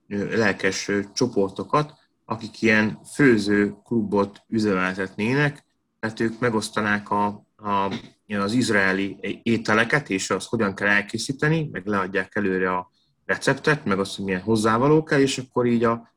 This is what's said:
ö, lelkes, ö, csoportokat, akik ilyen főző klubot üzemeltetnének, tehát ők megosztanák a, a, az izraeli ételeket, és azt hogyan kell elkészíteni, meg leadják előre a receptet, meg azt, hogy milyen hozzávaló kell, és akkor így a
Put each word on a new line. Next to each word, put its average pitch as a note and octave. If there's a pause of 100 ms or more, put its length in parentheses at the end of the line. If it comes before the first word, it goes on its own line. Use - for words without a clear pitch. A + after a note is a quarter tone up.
ö, G2+
lelkes, G2
ö, G2+ (120)
csoportokat, A#2 (220)
akik -
ilyen A2 (160)
főző G#2 (100)
klubot G2+
üzemeltetnének, G#2 (360)
tehát A2
ők A2+
megosztanák G#2+
a, G#2 (300)
a, G2 (360)
az G2+
izraeli G2
ételeket, A2+
és F#2+
azt F#2+
hogyan G#2
kell G2+
elkészíteni, C#3+
meg -
leadják F#2+
előre F#2
a F2+ (340)
receptet, C3+
meg G2
azt, G2
hogy G2+
milyen F#2
hozzávaló A2+
kell, D3+
és C3+
akkor B2
így A#2
a A#2